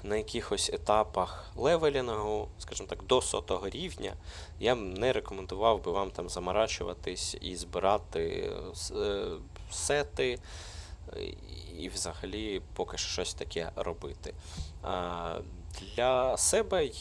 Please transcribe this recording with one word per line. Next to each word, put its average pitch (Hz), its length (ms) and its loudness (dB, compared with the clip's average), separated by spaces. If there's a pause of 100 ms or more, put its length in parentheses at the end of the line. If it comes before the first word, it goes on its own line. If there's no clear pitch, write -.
на 101 120 0
якихось 107 580 0
етапах - 840 2
левелінгу, 120 920 4 (120)
скажімо - 300 -8
так, - 140 -6
до 127 180 8
сотого 95 480 0
рівня, 107 440 -4 (460)
я 120 160 4
б 117 40 0
не 98 340 2
рекомендував 98 680 2
би 87 80 0
вам 95 200 0
там 87 180 -6
заморачуватись 92 1120 0
і 90 140 -6
збирати, 87 960 0
е, - 220 -8
с-, - 200 -6
е, 101 320 0 (440)
сети, 139 680 0 (760)
е, 50 200 -6 (460)
і 90 100 -6
взагалі 95 720 -4 (120)
поки 90 240 -2
що - 120 -2
щось - 240 -2
таке - 420 -4
робити. - 580 -4 (520)
Е, 87 560 -2 (400)
для 127 560 4
себе 190 480 6 (160)